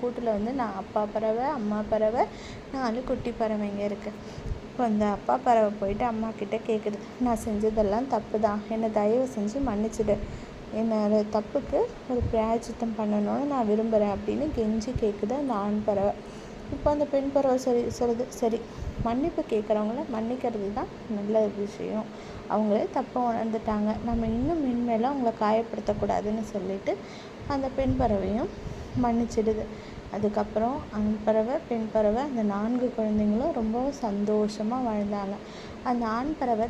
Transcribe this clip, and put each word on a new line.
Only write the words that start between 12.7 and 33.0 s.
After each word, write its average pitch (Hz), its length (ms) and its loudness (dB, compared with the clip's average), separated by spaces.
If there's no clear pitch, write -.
பண்ணணும்னு 208 460 2
நான் 269 220 0
விரும்புறேன்" 208 480 4
அப்படின்னு 214 320 -2
கெஞ்சி 220 440 0
கேக்குது 208 340 0
அந்த 277 180 0
ஆண் 208 320 0
பறவை. 202 280 2
இப்போ - 180 2
அந்த 294 140 4
பெண் 277 280 0
பறவை 269 260 4
சரி 247 220 2
சொல்லுது, 240 480 0
"சரி, 226 320 0
மன்னிப்பு 285 460 0
கேட்குறவங்கள 214 640 0
மன்னிக்கிறது 220 640 -2
தான் 277 200 -4
நல்ல 214 360 2
விஷயம், 202 460 -4
அவங்களே 214 440 2
தப்பை 262 280 -2
உணர்ந்துட்டாங்க, 220 720 0
நம்ம 233 220 0
இன்னும் 269 360 0
மென்மேலும் 240 500 2
அவங்கள 247 280 0
காயப்படுத்தக்கூடாதுன்னு" 214 1000 0
சொல்லிட்டு 196 540 -2
அந்த 269 280 0
பெண் 262 200 2
பறவையும் 214 520 2
மன்னிச்சிடுது. 226 640 2
அதுக்கப்புறம் 214 680 0
ஆண் 214 320 0
பறவை, 220 300 4
பெண் 226 240 -2
பறவை, 214 300 4
அந்த 262 200 0
நான்கு 226 560 0
குழந்தைங்களும் 214 540 2